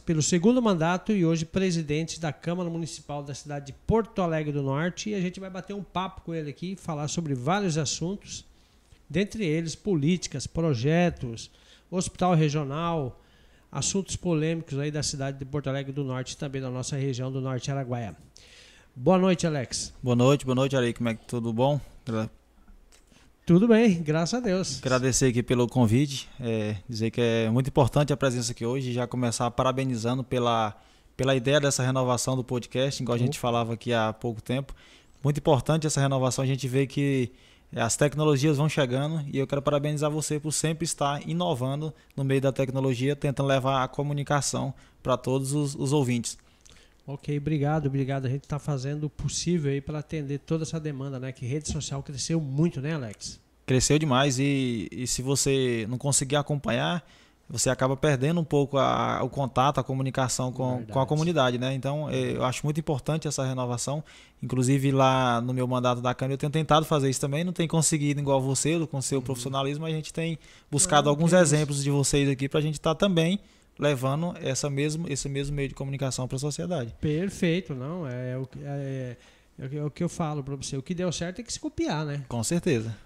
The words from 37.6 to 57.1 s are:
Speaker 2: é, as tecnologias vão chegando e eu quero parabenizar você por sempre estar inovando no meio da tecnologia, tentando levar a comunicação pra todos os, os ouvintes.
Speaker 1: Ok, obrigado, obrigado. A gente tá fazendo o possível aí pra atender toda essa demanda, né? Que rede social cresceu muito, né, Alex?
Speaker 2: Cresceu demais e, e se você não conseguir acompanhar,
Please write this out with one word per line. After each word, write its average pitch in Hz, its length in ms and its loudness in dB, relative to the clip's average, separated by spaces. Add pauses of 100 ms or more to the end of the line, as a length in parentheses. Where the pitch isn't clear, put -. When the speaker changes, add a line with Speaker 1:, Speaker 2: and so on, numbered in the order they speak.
Speaker 2:
é, 120 80 -4
as 117 140 0
tecnologias 147 640 4
vão 151 100 2
chegando 147 640 0
e 135 60 -2
eu 135 100 0
quero 139 140 -2
parabenizar 147 500 0
você 151 300 -2
por 151 100 -4
sempre 160 320 -2
estar 143 420 -2
inovando 151 680 -2 (240)
no 139 80 -2
meio 135 160 4
da 135 100 4
tecnologia, 135 640 0
tentando 139 320 0
levar 135 340 2
a 131 60 0
comunicação 139 840 -2 (280)
pra 127 140 2
todos 131 380 0
os, 147 200 0
os 143 200 -2
ouvintes. 123 440 0 (760)
Speaker 1:
Ok, 147 280 -6
obrigado, 147 480 0
obrigado. 135 400 -2
A - 20 0
gente 139 180 -4
tá 147 120 -4
fazendo 147 460 -4
o 143 40 -6
possível 151 640 -2
aí 139 100 -2
pra 151 160 -8
atender 143 480 -6
toda 160 160 -2
essa 160 180 -6
demanda, 139 400 -6
né? 131 120 -8
Que - 120 -14
rede 143 280 -4
social 139 320 -6
cresceu 156 360 -2
muito, 147 400 0
né, 147 140 -4
Alex? 120 460 -10 (260)
Speaker 2:
Cresceu 131 320 4
demais 139 400 2
e, 131 540 0
e 120 160 -6
se - 160 -4
você 131 640 2
não 123 80 -4
conseguir 135 380 0
acompanhar, 147 680 -2 (460)